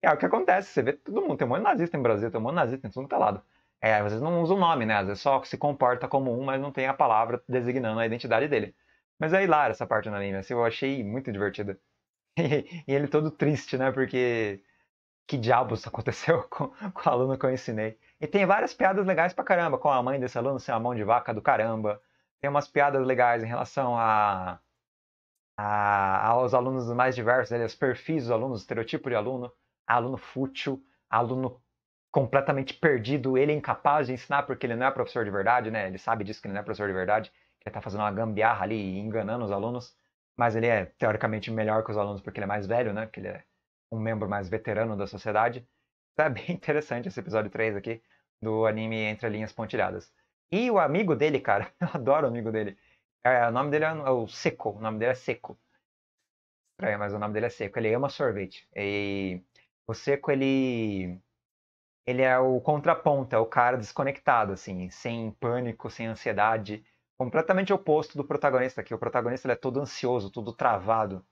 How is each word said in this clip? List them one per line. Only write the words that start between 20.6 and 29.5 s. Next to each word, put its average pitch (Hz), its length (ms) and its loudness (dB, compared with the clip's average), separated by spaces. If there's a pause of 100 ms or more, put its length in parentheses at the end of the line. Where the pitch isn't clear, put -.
ser - 120 -6
uma 113 80 2
mão 123 140 -2
de 110 80 -4
vaca 117 320 2
do 107 80 -6
caramba. 110 580 0 (400)
Tem 143 100 -2
umas 143 180 0
piadas 143 380 2
legais 123 360 2
em 110 40 -6
relação 120 520 -2
a, 104 640 2 (960)
a, 104 720 2
aos 123 260 2
alunos 123 380 0
mais 123 220 2
diversos, 120 440 2
né, 117 60 -2
os 113 100 -6
perfis 139 500 -2
dos 117 60 -2
alunos, 120 300 0
o - 20 -18
estereotipo 113 460 -6
de 120 80 0
aluno, 123 360 -4 (340)